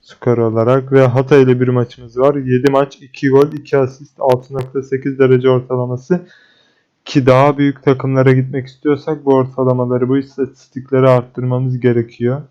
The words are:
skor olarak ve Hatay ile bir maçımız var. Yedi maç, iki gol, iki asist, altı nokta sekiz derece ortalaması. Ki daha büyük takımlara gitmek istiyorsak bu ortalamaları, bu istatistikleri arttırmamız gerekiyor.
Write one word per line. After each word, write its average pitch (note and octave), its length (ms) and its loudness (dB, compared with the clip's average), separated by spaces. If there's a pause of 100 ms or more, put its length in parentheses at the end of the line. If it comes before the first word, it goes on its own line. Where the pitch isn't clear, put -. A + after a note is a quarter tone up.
(100)
skor A#2+ 280 -4
olarak A#2 540 -2
ve C3+ 140 4
Hatay C3+ 360 2
ile B2+ 180 2
bir B2+ 80 0
maçımız B2 500 -6
var. C#3 160 2
Yedi B2+ 360 -2
maç, C#3 300 -2
iki C3+ 280 -8
gol, C#3+ 240 4
iki C#3 260 -4
asist, C3 420 -6
altı B2+ 340 -2
nokta C3 280 -8
sekiz C3+ 360 -8
derece C3 320 4
ortalaması. B2+ 720 -4 (840)
Ki C3 220 -2
daha C#3 320 4
büyük C#3+ 240 -2
takımlara C3 500 0
gitmek C3 340 -2
istiyorsak D3 580 -6
bu C#3 100 2
ortalamaları, B2+ 760 -2
bu C3+ 100 0
istatistikleri C3+ 920 -4
arttırmamız B2+ 720 -2
gerekiyor. A#2+ 720 -2